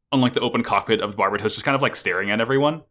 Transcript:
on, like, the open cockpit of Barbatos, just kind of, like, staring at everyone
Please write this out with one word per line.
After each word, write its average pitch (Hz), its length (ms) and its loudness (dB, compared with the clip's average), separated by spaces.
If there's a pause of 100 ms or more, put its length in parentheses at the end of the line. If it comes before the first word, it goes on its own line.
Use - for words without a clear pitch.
(120)
on, 135 100 4
like, 123 120 2
the - 60 -2
open 117 240 0
cockpit 107 380 0
of 104 160 -6
Barbatos, 101 360 0
just - 100 -6
kind 139 120 0
of, 135 80 0
like, 123 120 0
staring 98 360 -2
at 110 100 0
everyone 139 500 0